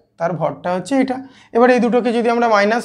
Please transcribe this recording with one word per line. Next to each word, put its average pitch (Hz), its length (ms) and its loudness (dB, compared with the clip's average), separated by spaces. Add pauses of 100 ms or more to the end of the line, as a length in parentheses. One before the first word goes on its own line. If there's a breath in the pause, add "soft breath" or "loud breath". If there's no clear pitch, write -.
(200)
তার 170 200 -2
ভরটা 160 360 -6
হচ্ছে 185 180 -6 (100)
এটা। 262 140 -4 (380 loud breath)
এবার 240 200 4
এই 247 100 2
দুটোকে 240 320 0
যদি 233 180 0
আমরা 233 200 0
মাইনাস 208 300 2